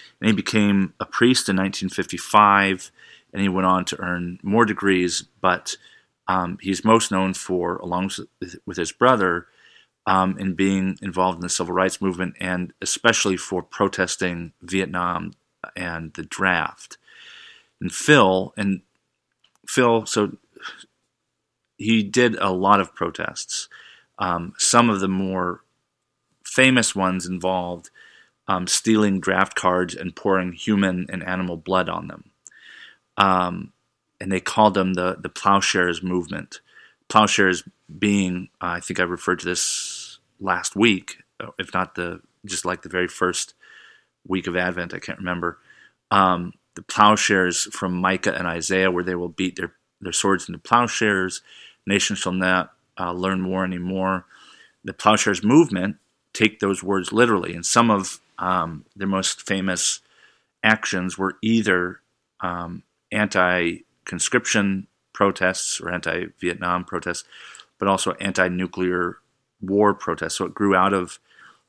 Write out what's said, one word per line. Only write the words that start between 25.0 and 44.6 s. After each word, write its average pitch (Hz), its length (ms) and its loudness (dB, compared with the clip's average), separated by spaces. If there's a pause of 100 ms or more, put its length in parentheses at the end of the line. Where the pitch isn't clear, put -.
more 92 560 -2 (800)
famous 131 520 4
ones 92 300 -2
involved, 90 640 -4 (580)
um, 90 200 -2
stealing 104 520 2
draft 95 360 0
cards 90 400 0
and 90 200 -10
pouring 95 360 0
human 95 580 0
and 90 140 -8
animal 90 340 -6
blood 90 320 0
on 85 180 -8
them. - 240 -18 (840)
Um, 90 560 2 (460)
and 95 120 -6
they 92 80 0
called 107 340 4
them 92 200 2
the, 90 260 -2
the - 100 -8
Plowshares 92 760 0
Movement. 90 580 -6 (460)
Plowshares 98 560 4 (340)
being, 95 520 0 (120)
uh, 87 160 -4
I - 20 -8
think 90 200 -8
I 95 40 4
referred 87 360 -2
to - 60 -10
this - 760 -6 (200)
last 90 360 -4
week, 101 420 0 (400)
if - 160 -10
not 92 220 -4
the, 87 260 -8 (240)
just, 92 200 -8
like, 90 180 -6
the 82 60 -16
very 90 180 -2
first - 460 -4 (720)
week 92 200 -4
of 87 80 -4
Advent, 90 380 -4